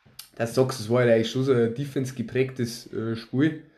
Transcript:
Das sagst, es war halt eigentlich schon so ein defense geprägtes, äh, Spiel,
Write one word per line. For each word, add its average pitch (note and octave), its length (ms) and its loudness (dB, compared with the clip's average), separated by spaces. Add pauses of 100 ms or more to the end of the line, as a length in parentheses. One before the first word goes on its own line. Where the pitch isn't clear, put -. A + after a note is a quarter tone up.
(360)
Das A#2 180 -2
sagst, C3 260 2
es G#2+ 80 -8
war A#2+ 120 4
halt A#2+ 120 4
eigentlich A2+ 180 4
schon C3 120 -2
so C3 100 2
ein A#2 220 4
defense C#3 400 -4
geprägtes, B2+ 760 -4
äh, A2+ 260 -4
Spiel, D3+ 480 0 (140)